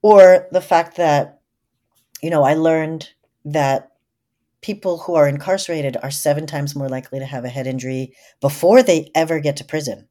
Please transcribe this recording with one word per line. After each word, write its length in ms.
Or 500
the 100
fact 360
that, 440
you 80
know, 120
I 120
learned 540
that 460
people 360
who 160
are 140
incarcerated 760
are 80
seven 380
times 280
more 140
likely 300
to 60
have 200
a 40
head 180
injury 480
before 400
they 320
ever 260
get 180
to 60
prison 480